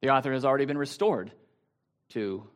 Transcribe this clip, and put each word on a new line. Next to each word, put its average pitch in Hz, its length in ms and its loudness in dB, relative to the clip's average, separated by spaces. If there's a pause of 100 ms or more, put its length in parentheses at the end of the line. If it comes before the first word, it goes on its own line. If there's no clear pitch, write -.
The 131 100 2
author 135 220 2
has 131 120 -2
already 139 200 4
been 143 140 -2
restored 143 520 -2 (800)
to 101 460 -6